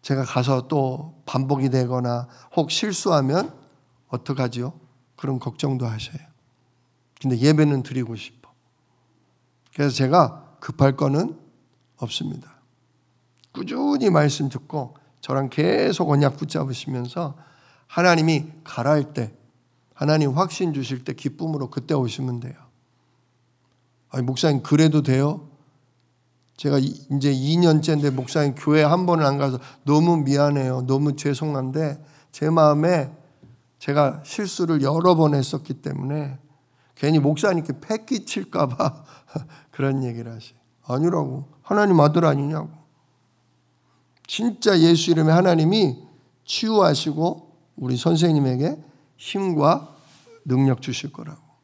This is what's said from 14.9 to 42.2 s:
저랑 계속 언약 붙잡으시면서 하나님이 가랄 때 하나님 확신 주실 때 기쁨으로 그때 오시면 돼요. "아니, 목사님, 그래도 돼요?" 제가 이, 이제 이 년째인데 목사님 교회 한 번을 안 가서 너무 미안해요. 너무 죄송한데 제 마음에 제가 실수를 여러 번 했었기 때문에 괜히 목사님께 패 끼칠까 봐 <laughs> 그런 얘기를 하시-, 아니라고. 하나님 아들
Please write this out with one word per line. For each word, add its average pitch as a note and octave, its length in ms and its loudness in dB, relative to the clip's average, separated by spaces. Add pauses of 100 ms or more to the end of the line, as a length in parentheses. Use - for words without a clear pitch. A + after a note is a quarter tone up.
저랑 C3+ 280 -4
계속 E3 600 0
언약 C#3+ 280 2
붙잡으시면서 C#3 1000 -8 (520)
하나님이 E3 640 2 (120)
가랄 C#3+ 500 -2
때 A2+ 200 -6 (600)
하나님 D3 380 0
확신 F3 420 -2
주실 C3 300 -8
때 C3+ 100 -10
기쁨으로 C#3+ 560 -8
그때 C#3+ 260 -6
오시면 B2+ 440 -4
돼요. B2+ 140 -12 (1600)
"아니, C3 140 -4
목사님, C3+ 380 0
그래도 D3+ 400 4
돼요?" C3+ 480 0 (1080)
제가 C#3 220 0
이, C3+ 80 0 (240)
이제 C#3 200 0
이 C3+ 260 0
년째인데 D#3 520 4
목사님 C3 460 -2
교회 D3+ 280 2
한 F3 220 2
번을 E3+ 180 2
안 C#3 140 2
가서 C3+ 220 -2 (260)
너무 D#3+ 320 4
미안해요. C#3 640 0
너무 C#3 340 -2
죄송한데 C#3+ 880 -6 (280)
제 D3+ 180 -4
마음에 D#3 680 4 (640)
제가 C#3+ 460 0
실수를 E3 560 -2
여러 E3 340 4
번 D3+ 200 4
했었기 C3+ 400 -4
때문에 C#3 640 -8 (560)
괜히 D3+ 240 2
목사님께 D#3 600 0
패 A3 260 -8
끼칠까 - 600 -4
봐 - 360 -4 (300)
<laughs> - 380 -16
그런 C3+ 320 -4
얘기를 A#2 300 -10
하시-, - 220 -20 (300)
아니라고. C#3 640 -2 (140)
하나님 G3+ 380 2
아들 D#3 260 4